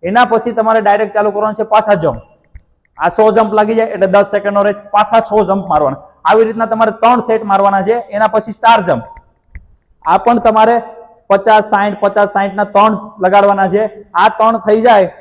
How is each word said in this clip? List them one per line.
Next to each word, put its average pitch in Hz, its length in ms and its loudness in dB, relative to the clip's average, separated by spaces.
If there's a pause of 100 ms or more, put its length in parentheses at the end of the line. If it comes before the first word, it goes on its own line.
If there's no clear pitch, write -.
એના 220 220 2
પછી 226 260 -2
તમારે 220 300 0
ડાયરેક્ટ 202 320 0
ચાલુ 214 180 0
કરવાનું 208 240 -4
છે 214 80 -4
પાછા 214 300 0
જમ્પ. 156 280 -4 (760)
આ 160 120 -2
સો 220 220 2
જમ્પ 220 220 0
લાગી 214 220 0
જાય 226 120 0
એટલે 190 200 -2
દસ 196 240 2
સેકન્ડનો 202 320 -2
રેસ્ટ, 202 280 -2
પાછા 214 280 2
સો 220 240 0
જમ્પ 190 240 -2
મારવાના. 151 340 -2 (240)
આવી 214 180 4
રીતના 220 220 -4
તમારે 220 260 -2
ત્રણ 226 300 0
સેટ 220 220 -4
મારવાના 196 380 0
છે. 214 140 0 (140)
એના 214 180 -2
પછી 214 240 -4
સ્ટાર 226 300 2
જમ્પ, 156 220 -2 (1040)
આ 170 120 2
પણ 233 220 0
તમારે 226 420 2 (480)
પચાસ, 214 400 2
સાઈઠ, 208 320 -2
પચાસ, 202 320 0
સાઈઠ 196 200 -4
ના 208 100 -2
ત્રણ 202 340 0 (220)
લગાડવાના 196 480 2
છે. 208 460 -4
આ 190 160 2
ત્રણ 220 280 0
થઈ 214 240 0
જાય 214 400 2